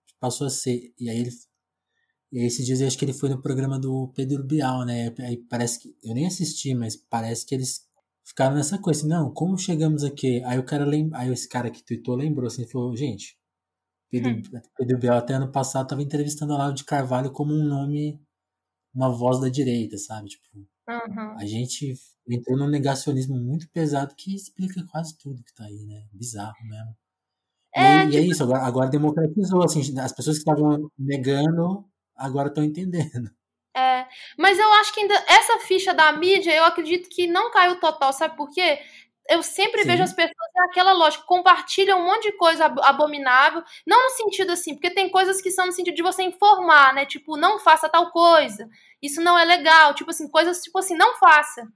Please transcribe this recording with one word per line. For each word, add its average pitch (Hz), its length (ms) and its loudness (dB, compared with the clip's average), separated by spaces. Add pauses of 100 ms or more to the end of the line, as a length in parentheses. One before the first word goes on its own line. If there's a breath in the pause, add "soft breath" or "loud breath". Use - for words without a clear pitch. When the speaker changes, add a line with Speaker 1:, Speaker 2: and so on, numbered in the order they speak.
(200)
Speaker 1:
passou 127 260 -6
a 131 40 -6
ser. 120 480 -6
E 120 120 -12
aí 113 100 -4
ele, 123 100 -6 (1000)
e 123 80 -8
aí 120 60 0
esses 120 200 -4
dias 127 140 -2
eu 135 60 0
acho 131 120 -4
que - 60 -4
ele 135 80 -4
foi 135 160 -6
no 131 120 -4
programa 135 380 -4
do 131 360 -6
Pedro 135 300 -6
Bial, 131 400 -4
né? 117 360 -6
Aí 123 160 -8
parece 120 440 -6
que, - 220 -20
eu 113 120 -10
nem 143 120 -2
assisti, 160 480 -6
mas 113 220 -6
parece 113 500 -8
que - 80 -6
eles 131 320 -8 (380)
ficaram 135 320 -2
nessa 147 220 -4
coisa, 165 220 -2
assim, 151 80 -4
"Não, 160 240 -2
como 185 260 -4
chegamos 156 460 -2
aqui?" 131 400 -4
Aí 127 140 -4
o 127 60 -4
cara 143 200 -4
lem-, 151 300 -2
aí 127 180 -6
esse - 160 -8
cara 120 220 -6
que - 140 -18
tweetou 123 320 -6
lembrou, 139 320 -4
assim, 113 180 -10
falou, 123 300 -6
"Gente, 117 420 -10 (720)
Pedro, 123 220 -2
Speaker 2:
Hum. 113 100 -6 (360)
Speaker 1:
Pedro 127 200 -2
Bial 120 200 2
até 120 160 -4
ano 131 180 -4
passado 131 360 -4
tava 143 140 -6
entrevistando 147 500 -6
o 147 40 -2
Olavo 139 180 -4
de - 100 -12
Carvalho 131 480 -4
como 151 220 -4
um 151 100 0
nome, 147 560 -4 (760)
uma 131 160 -2
voz 123 300 0
da 135 100 -2
direita", 120 480 -4
sabe? 107 320 -14
Tipo, - 360 -20 (220)
Speaker 2:
Aham. 220 500 -12
Speaker 1:
a 104 80 -12
gente 123 480 -8 (340)
entrou 120 300 -4
num 143 120 -2
negacionismo 135 640 -2
muito 131 340 -6
pesado 143 460 -4
que 196 180 -10
explica 185 520 -10
quase 160 320 -10
tudo 131 260 -16
que - 100 -20
tá 113 120 -20
aí, 104 200 -16
né? 104 260 -20
Bizarro 110 520 -14
mesmo. 110 320 -18 (800)
E 370 100 6
Speaker 2:
É, - 0 -
Speaker 1:
aí, 156 240 8
e 143 60 2
é 147 40 4
Speaker 2:
tipo 170 100 2
Speaker 1:
isso, 151 120 -2
agora, 131 200 0
agora 131 280 0
democratizou, 160 760 0
assim, 156 160 0 (180)
as 131 140 -6
pessoas 151 260 -4
que - 40 -10
estavam 151 560 0
negando 143 840 -2 (320)
agora 143 360 -6
tão 151 120 -4
entendendo. 156 640 -6 (460)
Speaker 2:
É, 254 300 0 (320 loud breath)
mas 359 200 4
eu 427 160 6
acho 415 200 4
que 427 60 -4
ainda, 403 140 2 (140)
essa 440 320 6
ficha 381 320 0
da 311 200 4
mídia, 339 420 2
eu 320 100 6
acredito 349 440 0
que 359 180 -4
não 381 240 0
caiu 359 300 4
total, 311 320 0
sabe 311 240 -4
por 285 140 -10
quê? 349 280 0 (500 loud breath)
Eu 330 140 4
sempre 440 400 -2
Speaker 1:
Sim. - 20 2
Speaker 2:
vejo 349 180 2
as 370 100 0
pessoas 330 420 -4
naquela 359 380 4
lógica, 320 340 2
compartilham 370 760 2
um 339 40 -2
monte 427 260 0
de 403 60 -10
coisa 330 300 2
ab-, 262 180 -2
abominável, 294 800 2 (220 loud breath)
não 453 180 6
no 523 60 0
sentido 392 420 -2
assim, 339 220 -6
porque 349 160 -4
tem 381 200 -2
coisas 381 300 2
que 381 100 -4
são 370 160 0
no 359 60 -4
sentido 359 240 -6
de 339 60 -4
você 370 200 -2
informar, 359 720 6
né? 277 120 -2
Tipo, 302 300 -10
"Não 381 220 2
faça 320 300 4
tal 339 240 2
coisa, 320 560 4 (340 soft breath)
isso 285 200 -6
não 349 160 6
é 339 60 6
legal", 320 500 6
tipo 320 160 -8
assim, 311 200 -8
coisas 339 320 2
tipo - 160 -6
assim, 381 180 -4
"Não 453 200 4
faça". 302 600 4